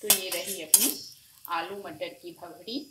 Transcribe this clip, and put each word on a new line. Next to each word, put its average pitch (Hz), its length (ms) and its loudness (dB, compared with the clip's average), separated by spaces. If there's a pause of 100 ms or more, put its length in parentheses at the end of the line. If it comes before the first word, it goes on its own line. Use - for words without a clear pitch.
तो 214 80 -8
ये 190 200 4
रही 180 320 -4
अपनी 202 300 6 (580)
आलू 175 300 -2
मटर 180 420 -6
की 175 120 -10
भवरी। 180 460 -8 (120)